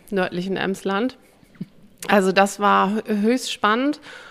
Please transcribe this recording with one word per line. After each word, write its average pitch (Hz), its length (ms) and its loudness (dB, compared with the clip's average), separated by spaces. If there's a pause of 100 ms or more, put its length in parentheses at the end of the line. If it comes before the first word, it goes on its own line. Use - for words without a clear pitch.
(100)
nördlichen 185 480 -4
Emsland. 196 600 -4 (920)
Also 190 220 4
das 196 280 2
war 196 360 2
hö-, 214 260 -2
höchst 247 300 0
spannend. 247 500 0 (300)